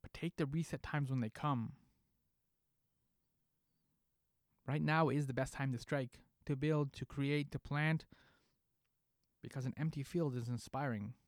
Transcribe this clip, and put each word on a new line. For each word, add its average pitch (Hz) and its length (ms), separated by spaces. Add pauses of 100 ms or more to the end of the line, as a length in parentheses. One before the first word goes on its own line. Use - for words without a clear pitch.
But - 100
take - 240
the 156 100
reset 151 360
times 143 280
when 131 100
they 110 100
come. 127 420 (3000)
Right 151 160
now 156 280
is 143 160
the 131 80
best 131 180
time 131 200
to 120 60
strike, 135 400 (280)
to 143 100
build, 147 380
to - 100
create, 143 480
to 135 60
plant, 156 480 (1400)
because 127 240
an 127 120
empty 147 240
field 151 320
is 117 140
inspiring. 120 640 (160)